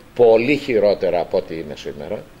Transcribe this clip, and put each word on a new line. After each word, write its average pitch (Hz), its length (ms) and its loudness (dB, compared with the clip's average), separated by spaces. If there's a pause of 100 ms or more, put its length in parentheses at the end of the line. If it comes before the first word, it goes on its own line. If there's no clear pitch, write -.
(140)
πολύ 120 420 4
χειρότερα 101 640 0
από 80 160 -4
ό,τι 87 180 -4
είναι 73 220 -12
σήμερα 76 460 -12 (180)